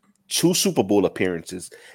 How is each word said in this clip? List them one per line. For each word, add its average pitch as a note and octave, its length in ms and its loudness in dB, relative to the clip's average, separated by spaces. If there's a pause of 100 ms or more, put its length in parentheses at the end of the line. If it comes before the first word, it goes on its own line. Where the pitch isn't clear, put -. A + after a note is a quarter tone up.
(280)
two E3+ 260 2
Super D#3+ 300 0
Bowl G2+ 200 4
appearances, F2+ 680 -4 (240)